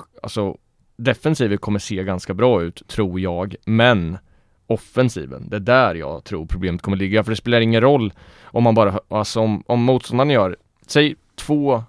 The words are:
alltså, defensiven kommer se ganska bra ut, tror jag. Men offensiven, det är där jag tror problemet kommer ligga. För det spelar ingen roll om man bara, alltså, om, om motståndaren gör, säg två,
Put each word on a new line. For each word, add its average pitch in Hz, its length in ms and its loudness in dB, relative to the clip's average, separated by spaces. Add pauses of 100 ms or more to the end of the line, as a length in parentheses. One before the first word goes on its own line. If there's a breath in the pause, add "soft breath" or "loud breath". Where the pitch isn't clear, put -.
(220)
alltså, 104 340 -6 (400)
defensiven 117 600 0
kommer 104 200 -4
se 95 260 -6
ganska 95 300 -6
bra 107 280 2
ut, - 260 -10
tror 92 320 -2
jag. 90 340 -4 (100)
Men 110 540 2 (480)
offensiven, 101 840 -4
det 98 60 -6
är 104 40 -4
där 117 340 2
jag 80 300 -10
tror 80 220 -8
problemet 87 360 -4
kommer 98 140 -2
ligga. 98 280 0
För 110 80 -4
det 110 40 -4
spelar 120 240 0
ingen 113 200 2
roll 123 320 2 (320 loud breath)
om - 180 -2
man 117 120 4
bara, 104 340 2
alltså, 107 320 -4
om, 110 260 0
om 120 160 0
motståndaren 127 480 0
gör, 98 260 2 (300)
säg 147 300 2 (200)
två, 139 520 0